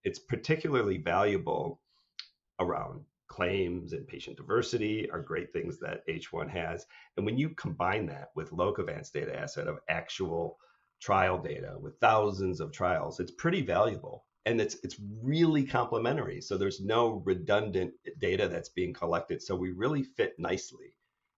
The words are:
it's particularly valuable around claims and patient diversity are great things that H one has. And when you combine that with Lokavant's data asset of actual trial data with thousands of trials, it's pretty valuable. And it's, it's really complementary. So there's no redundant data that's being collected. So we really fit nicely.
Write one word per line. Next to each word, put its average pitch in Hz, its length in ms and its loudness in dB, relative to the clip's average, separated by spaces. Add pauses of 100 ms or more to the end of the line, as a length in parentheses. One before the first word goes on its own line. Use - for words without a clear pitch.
it's - 160 -4
particularly 127 760 0
valuable 85 840 2 (760)
around 87 420 -2 (280)
claims 90 640 -2
and - 140 -8
patient - 300 -12
diversity 107 760 0
are 78 100 -4
great 82 320 -6
things 82 260 -4
that - 280 -6
H 82 240 -6
one 82 180 -4
has. 82 360 -6 (300)
And 101 100 -2
when 113 120 0
you 151 120 2
combine 95 580 -2
that 71 280 -10
with 78 160 -6
Lokavant's 85 600 0
data 71 260 -4
asset 73 300 -6
of 80 120 -4 (100)
actual 82 680 -4 (440)
trial 92 360 4
data - 420 -6
with - 200 -12
thousands 98 600 4
of 76 140 -6
trials, 80 460 0
it's 85 120 -4
pretty 170 300 0
valuable. 98 640 0 (200)
And 113 140 4
it's, 107 240 0
it's - 160 -10 (220)
really 151 420 6
complementary. 120 800 0
So 98 160 -2
there's 95 240 0
no 110 440 4
redundant 95 680 2 (260)
data 95 280 2
that's 85 220 -6
being 90 240 -2
collected. 85 480 -2
So 98 140 -2
we 92 160 0
really 131 320 0
fit 104 360 0
nicely. - 560 -4 (420)